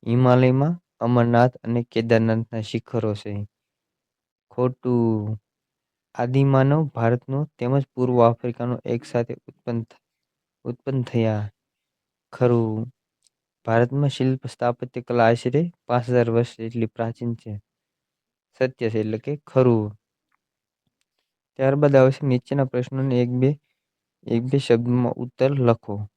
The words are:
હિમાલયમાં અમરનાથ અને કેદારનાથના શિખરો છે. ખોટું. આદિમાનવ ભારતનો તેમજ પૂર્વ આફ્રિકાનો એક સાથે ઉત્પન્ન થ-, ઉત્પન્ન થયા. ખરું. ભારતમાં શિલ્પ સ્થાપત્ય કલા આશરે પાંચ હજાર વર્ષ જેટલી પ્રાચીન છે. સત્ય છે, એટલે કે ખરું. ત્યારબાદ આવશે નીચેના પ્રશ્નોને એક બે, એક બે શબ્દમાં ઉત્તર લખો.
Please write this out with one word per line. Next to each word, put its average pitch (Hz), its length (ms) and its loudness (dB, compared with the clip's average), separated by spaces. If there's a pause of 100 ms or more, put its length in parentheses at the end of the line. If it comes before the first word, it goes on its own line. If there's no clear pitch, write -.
હિમાલયમાં 127 680 4 (260)
અમરનાથ 120 560 2
અને 117 280 -4
કેદારનાથના 113 760 0
શિખરો 110 520 -6
છે. 101 200 -10 (1160)
ખોટું. 117 920 -2 (760)
આદિમાનવ 135 720 2
ભારતનો 123 540 -2 (180)
તેમજ 131 280 -2
પૂર્વ 123 360 -2
આફ્રિકાનો 120 540 0 (100)
એક 120 200 -4
સાથે - 300 -4
ઉત્પન્ન - 480 -8
થ-, - 180 -20 (640)
ઉત્પન્ન 127 380 -6
થયા. 110 400 -2 (920)
ખરું. 117 420 0 (920)
ભારતમાં 123 440 2
શિલ્પ 131 380 -4
સ્થાપત્ય 120 540 -6
કલા 120 260 2
આશરે 123 340 0 (240)
પાંચ 120 240 -2
હજાર 120 200 2
વર્ષ 117 280 -2
જેટલી 113 280 -6
પ્રાચીન 117 500 -6
છે. 113 180 -14 (1080)
સત્ય 127 300 -2
છે, 110 100 -4
એટલે 107 180 -4
કે 139 200 -8
ખરું. 123 460 2 (1800)
ત્યારબાદ 139 360 2
આવશે 135 320 4
નીચેના 131 380 0
પ્રશ્નોને 131 560 -4
એક 120 80 0
બે, 127 200 2 (800)
એક 117 160 -2
બે 131 140 0
શબ્દમાં 120 560 0
ઉત્તર 127 460 -2
લખો. 117 360 0 (220)